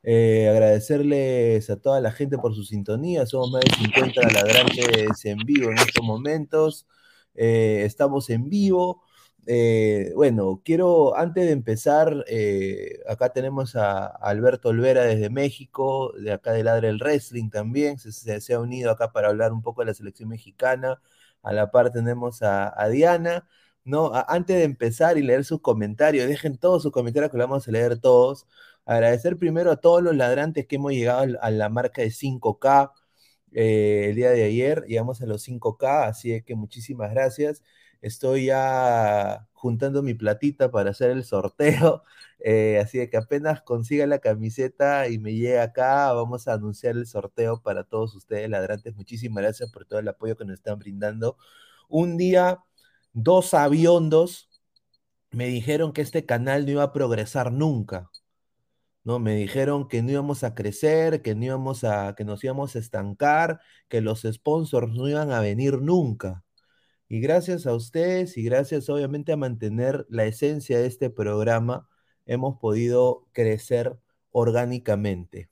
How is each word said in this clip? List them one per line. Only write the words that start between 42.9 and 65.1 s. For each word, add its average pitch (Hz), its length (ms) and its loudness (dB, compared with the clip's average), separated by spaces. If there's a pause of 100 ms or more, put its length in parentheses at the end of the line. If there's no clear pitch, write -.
de 120 120 -4
que 113 80 -2
apenas 143 440 -4
consiga 123 460 -2
la 143 120 0
camiseta 131 920 -2
y 113 100 -4
me 107 140 -6
llegue 120 260 0
acá, 127 540 2
vamos 120 340 -4
a 123 60 -2
anunciar 107 420 -6
el 120 100 -4
sorteo 113 560 -6
para 98 220 -6
todos 110 320 -6
ustedes, 104 340 -8
ladrantes. 104 460 -6
Muchísimas 110 480 -10
gracias 110 260 -4
por - 140 -20
todo 107 160 -6
el 107 80 -6
apoyo 110 300 -6
que 113 80 -16
nos 98 80 -12
están 104 260 -10
brindando. 104 560 -6 (540)
Un 170 260 0
día, 180 480 2 (480)
dos 175 420 2
aviondos 160 960 4 (840)
me 123 160 -4
dijeron 147 440 -2
que 151 120 -6
este 151 220 -4
canal 135 380 0
no 139 80 -2
iba 143 120 0
a 139 100 -2
progresar 120 580 -2
nunca, 120 580 -4 (920)
¿no? 117 160 -4
Me 107 160 -2
dijeron 135 540 -2
que 117 120 -4
no 120 100 -4
íbamos 143 340 -4
a 113 100 -6
crecer, 156 680 0
que 110 140 -4
no 110 80 -6
íbamos 131 400 -6
a, 101 320 -2
que - 80 -10
nos 104 220 -8
íbamos 135 320 -6
a - 20 -4
estancar, 143 800 -2 (300)
que 117 100 -2
los 110 220 -4
sponsors 120 720 -2
no 127 160 -4
iban 147 240 -2